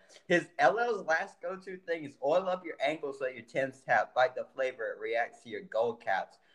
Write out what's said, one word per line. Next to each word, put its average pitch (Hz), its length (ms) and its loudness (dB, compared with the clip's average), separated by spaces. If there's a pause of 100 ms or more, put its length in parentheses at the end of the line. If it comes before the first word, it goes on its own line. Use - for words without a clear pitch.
(280)
His 170 200 2 (120)
L 175 200 6
L's 226 260 -2
last 160 360 -2
go-to 185 440 -10
thing 165 200 -4
is - 80 -14 (120)
"Oil 180 240 4
up 180 160 -4
your 160 180 -8
ankles, 147 380 -2
let 131 140 -4
your 117 100 -14
Timbs 135 400 -4
tap, 113 300 2
bite 127 200 4
the 117 200 -8
flavor, 127 320 -4 (100)
it - 40 -18
reacts 113 420 -2
to 120 60 -16
your 104 120 -8
gold 113 420 -2
caps. 95 340 -2 (180)